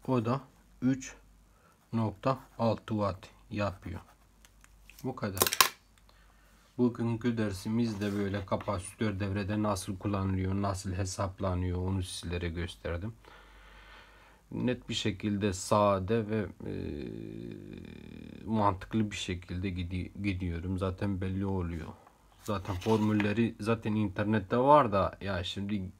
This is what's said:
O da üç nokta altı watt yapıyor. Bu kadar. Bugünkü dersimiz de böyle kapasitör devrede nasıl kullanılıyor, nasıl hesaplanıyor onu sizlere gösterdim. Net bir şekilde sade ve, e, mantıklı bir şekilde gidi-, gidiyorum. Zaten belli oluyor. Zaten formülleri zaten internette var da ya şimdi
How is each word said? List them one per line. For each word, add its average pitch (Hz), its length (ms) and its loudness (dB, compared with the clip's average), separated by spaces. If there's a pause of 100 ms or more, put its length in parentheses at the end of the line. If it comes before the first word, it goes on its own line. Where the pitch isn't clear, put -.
O 123 160 4
da 127 160 0 (420)
üç 127 320 0 (760)
nokta 113 460 0 (200)
altı 110 360 0
watt 101 320 0 (240)
yapıyor. 98 500 -4 (1040)
Bu 127 120 -4
kadar. - 520 2 (1080)
Bugünkü 117 600 2
dersimiz 110 640 0
de 104 120 -2
böyle 101 340 -2
kapasitör 101 760 -4
devrede 101 420 -2
nasıl 98 360 -2
kullanılıyor, 95 560 0
nasıl 98 380 -2
hesaplanıyor 92 840 -2
onu 92 240 0
sizlere 87 460 -4
gösterdim. 85 680 -6 (1400)
Net 123 380 -2
bir 117 60 -4
şekilde 104 580 0
sade 101 760 4
ve, 107 180 0 (200)
e, 101 80 -6 (1700)
mantıklı 104 640 2
bir 98 60 -8
şekilde 90 540 -4
gidi-, 90 520 -4
gidiyorum. 92 560 -2
Zaten 95 420 -2
belli 95 260 -2
oluyor. 87 420 -2 (540)
Zaten 98 320 -4
formülleri 107 840 4
zaten 110 340 0
internette 107 640 2
var 135 340 8
da 95 280 2
ya 92 240 -2
şimdi 98 560 -4